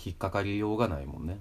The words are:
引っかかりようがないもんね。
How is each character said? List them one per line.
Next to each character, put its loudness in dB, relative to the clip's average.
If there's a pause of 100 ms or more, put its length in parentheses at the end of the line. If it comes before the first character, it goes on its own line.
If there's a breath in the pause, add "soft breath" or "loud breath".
引 -4
っ -10
か 0
か 2
り 0
よ 2
う 2
が 6
な -2
い -6
も -8
ん -6
ね。 -4